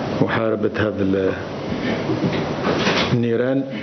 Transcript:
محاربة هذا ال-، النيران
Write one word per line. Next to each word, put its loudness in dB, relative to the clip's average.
محاربة 0
هذا 0
ال-، 2
النيران 2